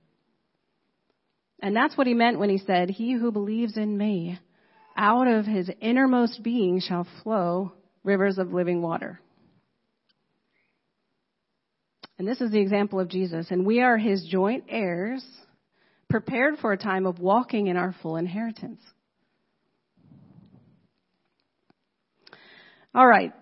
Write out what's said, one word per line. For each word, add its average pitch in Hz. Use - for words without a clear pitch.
And 202
that's 247
what 269
he 247
meant 233
when 202
he 196
said, 180
"He 226
who 233
believes 214
in 214
me, 185
out 233
of 220
his 190
innermost 247
being 208
shall 175
flow 185
rivers 196
of 180
living 175
water." 170
And 185
this 254
is 240
the 208
example 202
of 180
Jesus. 175
And 185
we 233
are 247
his 196
joint 190
heirs, 214
prepared 262
for 220
a 196
time 190
of 175
walking 208
in 180
our 180
full 160
inheritance. 208
All 254
right, 190